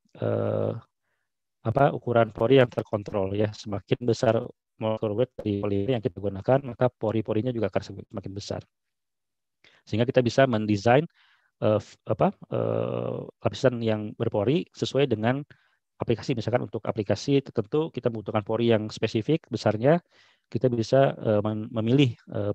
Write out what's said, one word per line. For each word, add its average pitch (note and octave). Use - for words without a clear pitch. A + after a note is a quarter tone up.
eh, G#2+
apa, C#3
ukuran A#2
pori A#2+
yang B2+
terkontrol G2+
ya. G#2
Semakin -
besar A#2
molecular A2
weight A2
dari G2+
polimer G2+
yang A2
kita -
gunakan, G2
maka B2
pori-porinya A2
juga G#2+
akan G#2+
semakin G2+
besar. G2
Sehingga A#2
kita B2+
bisa C3+
mendesain, A2
eh, G#2+
f-, -
apa, D3+
eh, A#1
lapisan B2
yang G#2+
berpori A#2
sesuai C3
dengan B2
aplikasi. -
Misalkan A#2
untuk A2
aplikasi A2
tertentu D3+
kita A#2+
membutuhkan A2
pori A2+
yang G#2+
spesifik A2+
besarnya, A2+
kita A2+
bisa, B2+
eh, G#2
mem-, G#2+
memilih, A#2
eh, G#2